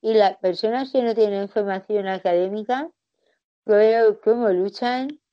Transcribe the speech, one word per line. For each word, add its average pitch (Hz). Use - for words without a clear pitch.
Y 220
las 202
personas 226
que 254
no 233
tienen 202
formación 196
académica, 196
veo 214
cómo 226
luchan 240